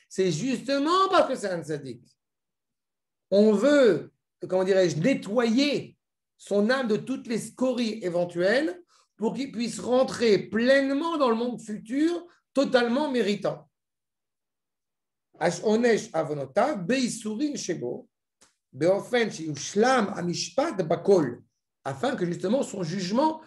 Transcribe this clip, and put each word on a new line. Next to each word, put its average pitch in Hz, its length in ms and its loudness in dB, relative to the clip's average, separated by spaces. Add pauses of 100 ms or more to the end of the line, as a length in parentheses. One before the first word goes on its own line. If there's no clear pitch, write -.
c'est 190 240 0
justement 277 760 0
parce 359 200 4
que 262 80 -4
c'est 196 140 -6
un 170 120 -6
Tzadik. 143 400 -10 (1300)
On 208 220 6
veut, 220 600 4 (360)
comment 185 160 0
dirais-je, 185 340 2
nettoyer 233 1000 0 (400)
son 202 320 0
âme 262 200 0
de 208 80 2
toutes 262 320 -6
les 220 100 -2
scories 247 640 -2
éventuelles 180 800 0 (340)
pour 208 180 -2
qu'il 269 180 -8
puisse 226 260 -6
rentrer 233 600 2
pleinement 269 800 0
dans 269 100 2
le 226 80 2
monde 240 240 -4
futur, 285 640 -4 (280)
totalement 247 560 2
méritant. 202 580 -2 (1700)
Ash 170 240 0
onesh 226 520 2
avonotav, 160 720 -2
beisurin 240 720 -2
shebo, - 540 -6 (640)
beofen 190 580 0
sheyushlam 196 840 0
amishpat 185 640 -4
bakol, 170 600 2 (420)
afin 226 320 -4
que 196 80 -2
justement 185 380 -2
son 202 200 -8
jugement 202 640 -2